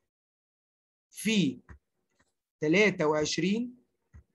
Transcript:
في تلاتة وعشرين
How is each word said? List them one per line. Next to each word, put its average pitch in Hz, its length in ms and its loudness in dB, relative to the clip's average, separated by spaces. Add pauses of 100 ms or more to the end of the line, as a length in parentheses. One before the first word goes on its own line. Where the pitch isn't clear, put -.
(1120)
في 190 500 0 (1000)
تلاتة 180 460 2
وعشرين 165 680 -2 (600)